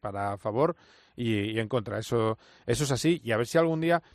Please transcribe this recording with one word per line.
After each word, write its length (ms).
para 320
a 60
favor 380
y, 360
y 80
en 80
contra. 300
Eso, 400
eso 180
es 80
así. 320
Y 80
a 40
ver 100
si 120
algún 220
día, 220